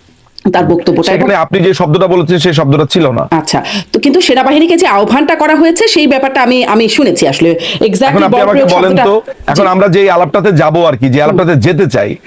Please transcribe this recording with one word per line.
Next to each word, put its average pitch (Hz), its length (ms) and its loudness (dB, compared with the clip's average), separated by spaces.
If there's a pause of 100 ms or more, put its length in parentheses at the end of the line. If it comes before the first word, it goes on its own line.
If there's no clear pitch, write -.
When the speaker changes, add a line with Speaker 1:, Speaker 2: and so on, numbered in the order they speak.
(520)
Speaker 1:
তার 180 120 0
বক্তব্যটা। 170 480 0
Speaker 2:
সেখানে 185 220 0
Speaker 1:
এবং 165 80 0
Speaker 2:
আপনি 170 180 -2
যে 180 140 0
শব্দটা 175 320 0
বলেছেন, 175 320 0
সেই 170 140 0
শব্দটা 151 380 0
ছিল 160 200 0
না। 120 200 -4
Speaker 1:
আচ্ছা, - 340 -4 (280)
তো - 80 -2
কিন্তু 285 200 2
সেনাবাহিনীকে 294 560 2
যে 370 100 0
আহ্বানটা 233 480 0
করা 311 200 0
হয়েছে, 330 340 2
সেই 302 180 0
ব্যাপারটা 269 360 0
আমি, 247 220 0
আমি 220 240 0
শুনেছি 190 400 0
আসলে 165 300 0 (220)
exactly 208 240 0
Speaker 2:
এখন 269 180 0
আপনি 196 140 0
Speaker 1:
বল 240 60 2
Speaker 2:
আমাকে 285 220 2
Speaker 1:
প্রয়োগ 269 60 0
Speaker 2:
বলেন 180 200 0
Speaker 1:
শব্দটা। 180 140 0
Speaker 2:
তো, 208 180 0 (240)
এখন 170 180 0
Speaker 1:
জি। 190 40 0
Speaker 2:
আমরা 190 200 2
যে 196 220 2
আলাপটাতে 180 420 0
যাবো 156 320 2
আর 151 120 0
কি, 131 120 0
যে 135 140 0
Speaker 1:
হুম। 151 80 2
Speaker 2:
আলাপটাতে 175 300 2
যেতে 165 300 0
চাই, 104 260 -2 (100)